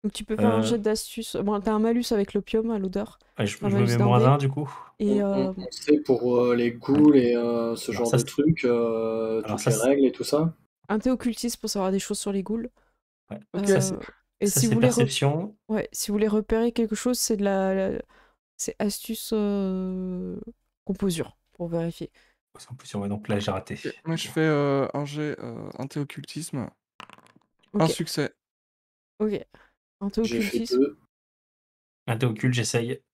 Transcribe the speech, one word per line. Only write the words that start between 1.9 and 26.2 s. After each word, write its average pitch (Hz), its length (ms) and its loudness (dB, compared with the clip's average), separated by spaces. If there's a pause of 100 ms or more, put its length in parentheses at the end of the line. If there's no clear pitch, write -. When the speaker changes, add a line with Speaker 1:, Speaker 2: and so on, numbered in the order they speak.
Speaker 1:
avec 202 220 0
l'opium 220 380 -2
à 214 80 -4
l'odeur. 190 400 -6 (180)
Speaker 2:
Ouais, - 80 0
je, - 120 -4
Speaker 1:
Un 107 100 -4
Speaker 2:
je 98 80 2
me 101 60 4
Speaker 1:
malus 120 100 4
Speaker 2:
mets 120 60 2
Speaker 1:
d'un 120 80 4
Speaker 2:
moins 120 200 6
un, 139 120 8
Speaker 1:
dé. 139 100 0
Speaker 2:
du - 20 2
coup. 143 240 -6 (260)
Speaker 1:
Et, 202 220 2
Speaker 3:
On, 202 60 0
on, 196 220 0
Speaker 1:
euh, 190 80 -6
Speaker 3:
on 190 140 -10
sait - 280 4
pour, 123 400 2
euh, 123 160 4
les 120 160 2
ghouls 143 460 6
et, 120 180 6
euh, 117 400 0
ce - 160 -6
Speaker 2:
Alors 110 120 -2
Speaker 3:
genre 117 80 0
Speaker 2:
ça, - 40 2
Speaker 3:
de 123 60 4
Speaker 2:
c'est, - 60 -2
Speaker 3:
trucs, 156 360 2
euh, 113 800 0
Speaker 2:
alors 107 140 -4
Speaker 3:
toutes - 80 -6
Speaker 2:
ça, 135 60 4
Speaker 3:
les 113 40 4
Speaker 2:
c'est, 110 80 0
Speaker 3:
règles 135 220 4
et 120 80 2
tout - 100 -8
ça. 160 300 0 (340)
Speaker 1:
Un 214 120 -2
thé 254 120 0
occultiste 240 460 -4
pour 220 120 -8
savoir 190 220 -2
des 196 80 2
choses - 180 -6
sur - 140 -6
les 196 120 -2
ghouls. 226 260 -6 (600)
Speaker 2:
Ouais. 214 120 -12 (120)
Speaker 4:
Ok. 196 100 -2
Speaker 1:
Euh, 202 40 0
Speaker 2:
Ça, 196 140 6
c'est, 190 140 -2 (440)
Speaker 1:
et 202 80 0
Speaker 2:
ça, 202 140 2
Speaker 1:
si 233 60 4
vous - 40 2
Speaker 2:
c'est 214 40 4
Speaker 1:
voulez 240 120 6
re-, 240 80 4
Speaker 2:
perception. 170 600 0 (100)
Speaker 1:
ouais, 214 240 -2
si - 160 -6
vous 208 80 -2
voulez 214 140 2
repérer 220 420 2
quelque 226 240 0
chose, 247 240 0
c'est - 160 0
de 202 80 -2
la, 190 320 2
la... 190 260 -2 (540)
c'est - 240 -8
astuce, - 540 -4
euh... 185 1040 -2 (460)
composure, 185 520 -4 (140)
pour 175 160 -10
vérifier. 165 420 -4 (440)
Speaker 2:
Parce - 120 -20
qu'en 123 100 -16
plus, - 200 -16
ouais, 101 140 -4
donc 104 180 -6
là, 107 120 0
j'ai 101 120 -2
raté. 95 240 -6 (100)
Speaker 4:
Ok, - 80 -8 (120)
moi, 165 100 -2
je - 140 -8
fais, - 100 -4
euh, 143 540 2
un 143 100 -4
jet, 147 360 -6
euh, 113 380 -10
un 135 100 -8
thé 147 120 -6
occultisme. 143 680 -8 (1040)